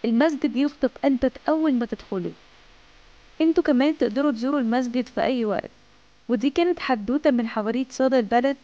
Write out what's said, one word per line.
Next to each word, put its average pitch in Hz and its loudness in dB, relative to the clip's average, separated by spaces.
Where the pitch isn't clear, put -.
المسجد 254 0
يخطف 277 0
قلبك 269 2
أول 311 2
ما 240 0
تدخله. 185 -8
انتوا 320 2
كمان 294 2
تقدروا 262 0
تزوروا 262 -2
المسجد 247 -2
في - -4
أي 247 0
وقت. 202 -4
ودي 247 0
كانت 349 0
حدوتة 262 0
من 233 0
حواديت 226 -4
صدى 262 2
البلد. 247 0